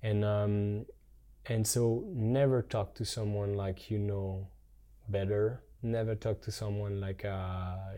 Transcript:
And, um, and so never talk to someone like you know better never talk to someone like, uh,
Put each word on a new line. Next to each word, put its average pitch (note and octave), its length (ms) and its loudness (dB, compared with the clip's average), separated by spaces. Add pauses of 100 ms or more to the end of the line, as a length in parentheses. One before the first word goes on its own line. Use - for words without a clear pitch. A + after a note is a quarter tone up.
And, G#2 220 2
um, G#2 640 2 (600)
and A2 200 2
so A#2 380 2 (100)
never B2+ 480 4
talk G#2 320 -2
to A2+ 100 -4
someone G#2 500 -2
like G2 360 -2
you G#2+ 80 0
know G2 500 -2 (600)
better G#2 540 2 (200)
never A2+ 320 0
talk G#2+ 280 -2
to G#2+ 100 -6
someone G2+ 480 -2
like, G2 240 -4
uh, F#2 520 -4 (220)